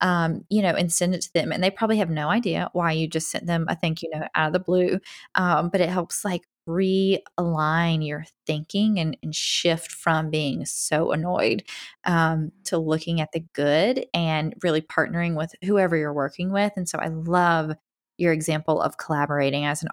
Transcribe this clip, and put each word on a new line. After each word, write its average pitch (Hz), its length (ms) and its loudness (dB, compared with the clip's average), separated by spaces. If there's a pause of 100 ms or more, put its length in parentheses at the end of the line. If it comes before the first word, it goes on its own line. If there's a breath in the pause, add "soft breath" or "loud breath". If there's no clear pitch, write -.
um, 170 480 0
you 208 140 2
know, 180 80 4
and 170 220 0
send 180 220 0
it - 80 -4
to - 120 -10
them." 165 180 0
And 180 100 -2
they 190 80 4
probably 214 280 0
have 170 120 0
no 151 200 -2
idea 180 420 0
why 170 200 0
you 160 140 0
just 160 240 -4
sent - 160 -6
them 170 220 0
a 160 80 -2
thank 165 260 -2
you 165 80 -6
note 156 240 -6
out 156 140 2
of 151 60 0
the 185 60 2
blue. 185 400 2 (340 loud breath)
Um, 175 340 4
but 180 140 2
it 170 80 2
helps, 180 340 -4
like, 180 200 -2 (240)
realign 170 1400 2
your 147 200 -8 (200)
thinking 196 540 0
and, 160 220 0
and 156 120 -6
shift - 560 -2
from 160 400 0
being 143 360 -2
so - 460 -2
annoyed, 175 520 0 (400 loud breath)
um, 160 480 2 (120)
to 170 140 0
looking 160 420 0
at 151 120 -6
the 165 80 -4 (140)
good 160 500 2 (100)
and 160 480 0
really 160 200 2
partnering 165 520 -2
with 156 200 -6 (100)
whoever 185 320 2
you're 151 160 -2
working 147 400 -4
with. 202 240 0
And 180 120 -4
so 165 100 -6
I - 100 -4
love 165 640 0 (460)
your 175 140 4
example 156 480 0
of - 180 -2
collaborating 143 640 0
as 147 180 -2
an 156 100 -6